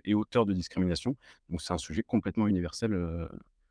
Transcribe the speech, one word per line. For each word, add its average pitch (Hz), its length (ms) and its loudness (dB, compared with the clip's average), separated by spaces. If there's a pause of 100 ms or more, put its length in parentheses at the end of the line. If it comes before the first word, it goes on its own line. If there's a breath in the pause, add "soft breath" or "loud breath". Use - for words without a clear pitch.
et 104 100 4
auteurs 107 320 2
de 101 60 2
discrimination. 92 640 0 (320 soft breath)
Donc 85 140 -6
c'est - 100 -6
un 170 60 0
sujet 80 240 -4
complètement 104 440 0
universel, 101 480 0
heu, 85 340 -2 (420)